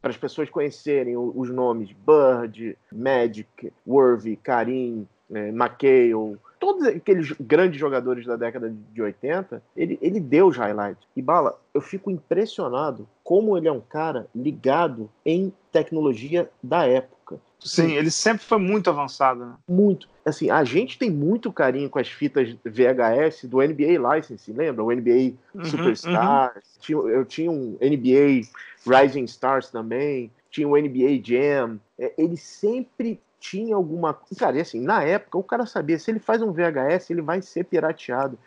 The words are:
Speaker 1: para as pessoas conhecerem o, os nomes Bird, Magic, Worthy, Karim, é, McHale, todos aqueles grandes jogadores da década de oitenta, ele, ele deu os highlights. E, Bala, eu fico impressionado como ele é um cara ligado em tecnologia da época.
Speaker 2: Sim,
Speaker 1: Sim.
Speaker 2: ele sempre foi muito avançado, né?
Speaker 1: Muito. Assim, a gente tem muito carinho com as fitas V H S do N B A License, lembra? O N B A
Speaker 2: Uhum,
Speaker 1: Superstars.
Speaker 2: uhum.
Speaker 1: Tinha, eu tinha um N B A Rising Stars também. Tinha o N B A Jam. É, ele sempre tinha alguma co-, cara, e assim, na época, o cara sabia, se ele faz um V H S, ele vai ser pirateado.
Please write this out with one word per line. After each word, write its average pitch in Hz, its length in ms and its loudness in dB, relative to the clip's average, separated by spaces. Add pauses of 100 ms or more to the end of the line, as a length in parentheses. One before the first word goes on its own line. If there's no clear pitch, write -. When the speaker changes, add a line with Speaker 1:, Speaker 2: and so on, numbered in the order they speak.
Speaker 1:
para 127 80 -4
as 117 60 -8
pessoas 147 340 -6
conhecerem 139 680 -2
o, 120 200 -4
os 127 120 -4
nomes 120 440 -2
Bird, 120 840 2 (160)
Magic, 117 800 -2 (140)
Worthy, 120 500 2
Karim, 120 680 -4 (260)
é, 107 160 -6
McHale, 120 880 2 (240)
todos 370 260 0
aqueles 170 460 0
grandes 151 460 0
jogadores 127 480 -4
da 117 100 -4
década 117 380 -6 (180)
de 113 100 -8
oitenta, 127 600 -6 (140)
ele, 165 240 -4
ele 185 200 -2
deu 151 260 6
os 147 100 4
highlights. 104 500 -4 (100)
E, 131 60 -4
Bala, 151 360 2 (140)
eu 143 80 0
fico 196 300 -8
impressionado 151 1000 -4 (140)
como 202 340 2
ele 160 120 0
é 151 40 4
um 120 80 -6
cara 151 540 -6
ligado 131 760 -2 (140)
em 180 280 0 (200)
tecnologia 151 760 0 (120)
da 147 240 0
época. - 520 -2 (200)
Speaker 2:
Sim, - 300 0
Speaker 1:
Sim. 160 60 0
Speaker 2:
ele 156 160 0
sempre 214 340 0
foi 226 140 2
muito 190 320 0
avançado, 135 540 0
né? 120 100 -16 (120)
Speaker 1:
Muito. 190 420 2 (160)
Assim, 147 260 -2
a 151 140 4
gente 165 340 -2
tem 240 120 0
muito 180 420 -2
carinho 139 360 0
com 139 100 -6
as 120 100 -2
fitas 131 540 -2
V 117 240 2
H 123 300 2
S 156 320 -2
do 131 140 2
N 156 100 2
B 151 240 2
A 135 200 2
License, 123 360 -10
lembra? 123 320 -4
O 117 80 0
N 127 80 -2
B 117 100 2 (440)
A 202 40 -16
Speaker 2:
Uhum, 170 60 -10
Speaker 1:
Superstars. 139 920 0
Speaker 2:
uhum. - 240 -20
Speaker 1:
Tinha, 151 180 -4
eu 120 260 0
tinha 165 260 -6
um 131 300 -6
N 143 160 2
B 127 500 4 (400)
A 131 160 6
Rising 135 220 2
Stars 131 460 -2
também. 120 600 -6 (200)
Tinha 147 180 -2
o 143 80 4
N 147 120 2
B 127 180 2
A 139 160 0
Jam. 120 560 0 (200)
É, 127 200 -4
ele 165 180 0
sempre 233 840 -4 (220)
tinha 214 360 -4
alguma 165 380 -2
co-, - 220 -20
cara, 147 200 0
e 151 60 0
assim, 117 180 -10
na 180 240 0
época, 185 320 -2
o 190 60 0
cara 233 240 -4
sabia, 160 320 -2
se 226 120 -6
ele 220 80 -2
faz 220 220 0
um 220 100 -2
V 170 140 -2
H 143 280 0
S, 180 200 -2
ele 170 80 -4
vai 170 220 -2
ser 175 220 -6
pirateado. 139 840 -4